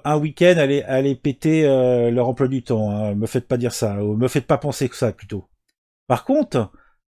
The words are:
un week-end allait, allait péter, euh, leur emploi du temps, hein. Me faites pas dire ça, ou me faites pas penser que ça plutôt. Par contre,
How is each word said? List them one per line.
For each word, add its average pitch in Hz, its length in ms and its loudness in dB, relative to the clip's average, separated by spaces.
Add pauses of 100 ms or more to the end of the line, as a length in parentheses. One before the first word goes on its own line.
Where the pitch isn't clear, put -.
un 151 140 0
week-end 156 400 4
allait, 143 260 2
allait 135 320 0
péter, 156 500 0
euh, 127 460 2
leur 120 160 0
emploi 131 200 0
du 131 140 -4
temps, 107 300 -2
hein. 104 240 -4
Me 107 100 -2
faites 120 220 -4
pas 127 100 -2
dire 120 160 -2
ça, 101 300 -4
ou 107 120 -2
me 120 120 0
faites - 180 -2
pas 147 140 0
penser 139 280 -4
que - 80 -10
ça 113 180 -2
plutôt. - 320 -14 (600)
Par - 180 -2
contre, 262 460 -2 (500)